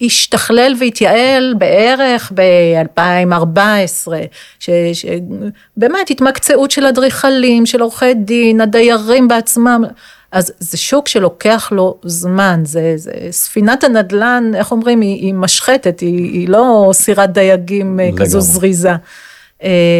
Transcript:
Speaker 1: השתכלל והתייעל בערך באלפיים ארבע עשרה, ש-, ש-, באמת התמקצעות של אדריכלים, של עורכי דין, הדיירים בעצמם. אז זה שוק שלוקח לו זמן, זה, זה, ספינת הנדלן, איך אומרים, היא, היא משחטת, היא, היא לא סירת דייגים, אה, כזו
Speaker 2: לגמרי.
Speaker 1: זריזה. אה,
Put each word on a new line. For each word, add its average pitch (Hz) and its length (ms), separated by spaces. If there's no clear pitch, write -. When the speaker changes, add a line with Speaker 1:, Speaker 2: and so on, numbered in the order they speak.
Speaker 1:
השתכלל 240 800
והתייעל 254 760
בערך 226 760
באלפיים 175 1000
ארבע 175 440
עשרה, 170 440
ש-, - 120
ש-, - 140
באמת 320 340
התמקצעות 269 600
של 277 160
אדריכלים, 254 800
של 233 140
עורכי 247 340
דין, 226 460
הדיירים 226 680
בעצמם. 233 560
אז 180 260
זה 165 180
שוק 285 320
שלוקח 214 640
לו 185 320
זמן, 175 600
זה, 160 320
זה, 156 160
ספינת 220 540
הנדלן, 226 680
איך 202 180
אומרים, 233 280
היא, 196 220
היא 190 120
משחטת, 185 680
היא, 175 320
היא 175 160
לא 214 440
סירת 196 400
דייגים, 190 680
אה, 180 160
כזו 190 220
Speaker 2:
לגמרי. 175 140
Speaker 1:
זריזה. 180 400
אה, 190 60